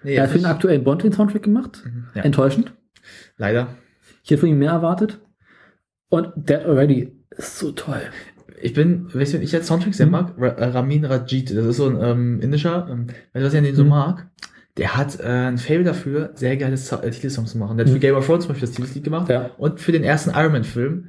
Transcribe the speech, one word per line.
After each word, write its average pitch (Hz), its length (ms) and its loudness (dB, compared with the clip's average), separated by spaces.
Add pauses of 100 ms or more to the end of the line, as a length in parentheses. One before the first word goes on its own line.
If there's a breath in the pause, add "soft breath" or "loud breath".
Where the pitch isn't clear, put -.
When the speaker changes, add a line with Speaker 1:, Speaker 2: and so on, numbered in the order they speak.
Speaker 1:
Nee, 139 120 -2
Speaker 2:
Er 135 80 4
hat 131 60 2
Speaker 1:
also 147 40 -2
Speaker 2:
für 165 60 4
den 180 60 2
Speaker 1:
ich 165 100 2
Speaker 2:
aktuellen 156 280 2
Bond 151 200 2
den 214 100 4
Soundtrack 208 300 0
gemacht. 226 420 0
Speaker 1:
Mhm, 120 200 -10 (100)
ja. 104 80 -4
Speaker 2:
Enttäuschend. 139 500 2 (640 loud breath)
Speaker 1:
Leider. 117 300 -2 (560 soft breath)
Speaker 2:
Ich - 60 -20
hätte 147 120 4
von 170 80 4
ihm 147 100 4
mehr 147 120 2
erwartet. 175 480 0 (920 soft breath)
Und 165 260 0
Dead - 300 0
Already 139 460 2 (200)
ist - 260 -12
so 143 140 -6
toll. 127 300 -8 (600 loud breath)
Speaker 1:
Ich 117 120 -4
bin, 175 400 2
weißt 139 200 -2
du, 160 40 -2
wen - 60 -4
ich - 80 -4
jetzt 170 160 -2
Soundtrack 175 280 0
sehr 156 100 4
Speaker 2:
Mhm. 160 60 6
Speaker 1:
mag? 175 260 0
Ra-, 123 120 0
äh, 120 160 -2
Ramin 135 400 0
Rajit. 131 500 -2
Das 110 100 0
ist 117 120 0
so 143 120 2
ein, 123 120 0
ähm, 120 400 0
indischer, 170 500 -2
ähm, 120 160 -6
weißt - 80 -14 (200 loud breath)
du, 131 100 -2
was 139 80 0
ich 156 60 4
an 147 60 4
dem 139 100 0
so 143 80 6
Speaker 2:
Mhm. 147 60 6
Speaker 1:
mag? 147 400 0 (480 loud breath)
Der 98 180 -2
hat, 143 240 -2
äh, - 40 -12 (240)
ein 123 100 -2
Fable 160 260 0
dafür, 147 520 -2
sehr 131 220 -2
geile 131 200 -2
So-, 131 200 -6
äh, 117 120 -4
Titelsongs 123 440 -6
zu 117 40 -6
machen. 110 200 -4
Der 117 80 2
hat 127 40 8
Speaker 2:
Mhm. 131 60 6
Speaker 1:
für 135 40 0
Game 139 160 4
of 135 100 0
Thrones 170 200 2
zum 147 80 -6
Beispiel 120 140 -4
das - 80 -10
Titellied 135 280 -8
gemacht. 160 260 -4
Speaker 2:
Ja. 123 280 0
Speaker 1:
Und 147 220 -4
für - 120 -2
den 160 120 2
ersten 151 280 0
Iron 156 200 2
Man 123 120 0
Film. 135 460 -6